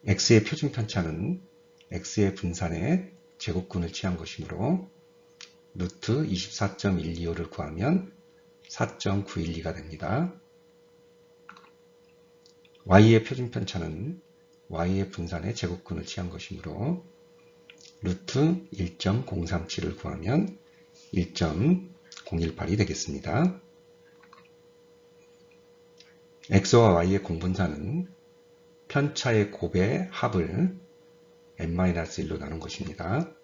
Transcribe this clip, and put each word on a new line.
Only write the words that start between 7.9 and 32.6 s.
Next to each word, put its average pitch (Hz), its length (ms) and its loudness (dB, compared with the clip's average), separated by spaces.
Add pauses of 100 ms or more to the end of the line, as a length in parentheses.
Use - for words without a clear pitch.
사점구일이가 85 1040 -4
됩니다. 85 600 -4 (2500)
Y의 107 380 10
표준 123 280 -6
편차는 101 680 -6 (480)
Y의 92 400 0
분산의 87 460 -6
제곱근을 87 500 -6
취한 90 240 -8
것이므로 82 760 -6 (960)
루트 139 680 0
일 90 260 -6
점 107 280 0
공삼칠을 85 720 -4
구하면 107 600 -2 (540)
일 - 220 -2
점 101 600 0 (340)
공일팔이 82 500 -2
되겠습니다. 98 840 0 (3000)
X와 104 440 8
Y의 92 300 4
공분산은 92 880 -2 (760)
편차의 131 640 2
곱의 110 600 0
합을 107 680 0 (800)
n 82 160 -2
마이너스 82 460 0
일로 78 160 -4
나눈 76 220 -8
것입니다. 85 720 -6 (120)